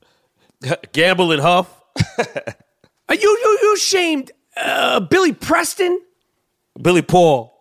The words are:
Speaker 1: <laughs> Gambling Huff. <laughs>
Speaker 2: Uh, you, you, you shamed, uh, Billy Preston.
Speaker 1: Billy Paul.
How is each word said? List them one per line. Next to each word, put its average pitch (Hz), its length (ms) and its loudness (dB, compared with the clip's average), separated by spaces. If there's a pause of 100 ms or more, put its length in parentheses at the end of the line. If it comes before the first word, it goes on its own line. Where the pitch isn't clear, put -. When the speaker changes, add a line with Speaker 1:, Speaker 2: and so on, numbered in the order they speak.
(600)
Speaker 1:
<laughs> - 320 -8
Gambling 170 480 2
Huff. 175 280 2 (500)
<laughs> 233 100 -4 (800)
Speaker 2:
Uh, 285 60 -2
you, 415 140 0
you, 427 340 2
you 415 140 2
shamed, 330 540 -2 (260)
uh, - 440 -2
Billy 330 320 0
Preston. 349 680 -2 (800)
Speaker 1:
Billy 165 220 2
Paul. 156 580 2